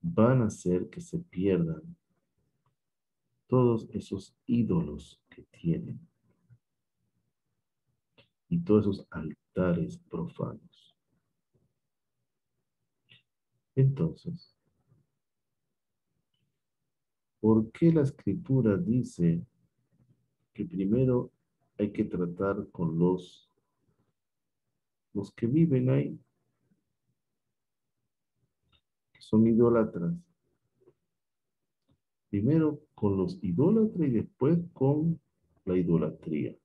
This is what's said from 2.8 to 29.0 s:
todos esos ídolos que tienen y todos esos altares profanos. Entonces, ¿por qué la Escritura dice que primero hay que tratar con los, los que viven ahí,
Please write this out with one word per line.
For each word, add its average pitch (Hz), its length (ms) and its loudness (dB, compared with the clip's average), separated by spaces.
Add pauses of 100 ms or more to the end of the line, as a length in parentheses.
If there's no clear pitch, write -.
todos 120 440 2
esos - 440 -10 (120)
ídolos 85 840 -2
que - 140 -20
tienen - 560 -6 (2500)
y 87 120 0
todos 104 260 4
esos 95 240 -4
altares - 880 -4 (120)
profanos. - 880 -12 (2750)
Entonces, 156 800 -2 (2750)
¿por 110 300 4
qué 170 220 4
la 160 100 4
Escritura 120 720 0
dice 87 680 0 (1080)
que 101 100 -8
primero 110 680 0 (480)
hay 104 140 -2
que 110 120 -2
tratar 98 680 -4
con 82 260 -4
los, - 500 -2 (1700)
los 101 180 -8
que - 140 -6
viven 131 420 2
ahí, 143 300 -2 (3000)